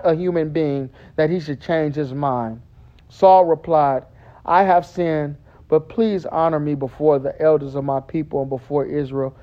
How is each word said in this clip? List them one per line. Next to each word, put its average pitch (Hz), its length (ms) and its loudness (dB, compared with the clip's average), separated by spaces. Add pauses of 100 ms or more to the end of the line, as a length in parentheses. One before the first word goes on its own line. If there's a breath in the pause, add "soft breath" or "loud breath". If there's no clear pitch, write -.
a 165 100 2
human 170 360 -2
being 143 400 -2 (260 soft breath)
that 156 140 0
he 180 100 -2
should 147 220 -8
change 156 320 -2
his 143 180 -6
mind." 123 480 -4 (480 soft breath)
Saul 185 380 6
replied, 151 560 0 (420 soft breath)
"I 180 200 4
have 175 200 4
sinned, 151 520 -4 (320 soft breath)
but 156 200 0
please 208 380 -2
honor 160 340 0
me 147 140 -4
before 143 440 0
the 135 220 -6
elders 147 340 2
of 139 100 -6
my 135 160 -4
people 151 420 -6
and 135 80 -8
before 135 340 -4
Israel. 135 480 -6 (100)